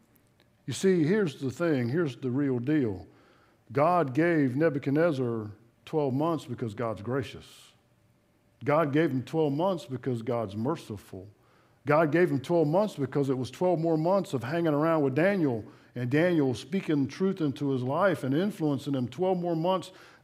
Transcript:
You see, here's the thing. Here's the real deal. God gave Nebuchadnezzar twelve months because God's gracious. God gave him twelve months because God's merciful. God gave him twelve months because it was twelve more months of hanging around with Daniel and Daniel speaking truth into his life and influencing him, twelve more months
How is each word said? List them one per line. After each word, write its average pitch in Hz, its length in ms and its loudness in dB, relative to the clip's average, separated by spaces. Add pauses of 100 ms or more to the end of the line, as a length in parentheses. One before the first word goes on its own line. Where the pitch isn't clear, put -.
(640)
You 131 80 -6
see, 185 300 4
here's 180 360 2
the 135 120 -2
thing. 139 360 0
Here's 143 280 0
the 127 160 -4
real 135 260 0
deal. 120 480 0 (680)
God 147 420 2
gave 151 440 2
Nebuchadnezzar 135 920 0 (340)
twelve 143 280 -2
months 147 320 -2
because 120 280 -6
God's 110 280 -6
gracious. 123 440 -6 (1200)
God 147 260 2
gave 151 200 2
him 127 120 -2
twelve 156 300 0
months 175 320 -2
because 123 360 -4
God's 110 360 -4
merciful. 110 720 -8 (580)
God 151 260 4
gave 170 200 4
him 135 80 0
twelve 170 280 2
months 190 280 0
because 139 340 0
it 127 80 0
was 120 140 -6
twelve 180 280 0
more 165 160 2
months 175 380 0
of 117 100 -4
hanging 160 300 0
around 156 300 2
with 131 120 0
Daniel 156 480 2 (320)
and 123 140 -4
Daniel 151 440 4
speaking 156 540 -2
truth 185 340 -2
into 143 280 -2
his 131 120 -2
life 156 420 0
and 135 100 0
influencing 151 600 -2
him, 127 140 -2
twelve 185 300 -2
more 175 180 -4
months 170 360 -2 (320)